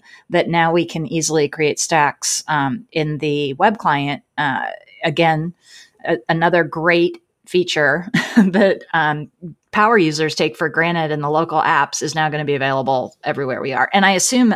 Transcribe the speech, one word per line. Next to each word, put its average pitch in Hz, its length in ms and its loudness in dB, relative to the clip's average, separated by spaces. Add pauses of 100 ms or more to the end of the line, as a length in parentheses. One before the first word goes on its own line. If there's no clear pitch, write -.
(280)
that 175 220 0
now 165 200 2
we 170 140 2
can 160 220 -6
easily 156 420 0
create 147 320 -2
stacks, - 640 0
um, 139 460 -2
in 156 240 -2
the 147 380 -2
web 202 240 0
client, 143 440 -2 (140)
uh, 135 300 -2 (360)
again, 160 520 0 (500)
a-, 165 140 -2 (100)
another 170 340 2
great 170 600 0 (240)
feature 170 640 0
<laughs> - 260 -2
that, 190 560 4
um, 151 380 -2 (460)
power 220 220 4
users 156 360 0
take 156 220 -2
for 160 140 -2
granted 165 400 0
in 151 100 -2
the 147 80 -2
local 147 320 0
apps 143 400 0
is 156 140 -6
now 156 160 0
gonna 151 160 -4
be 143 80 0
available 135 600 -2 (100)
everywhere 131 360 -4
we 131 140 -4
are. 123 180 0
And 196 140 4
I 196 60 4
assume 226 440 2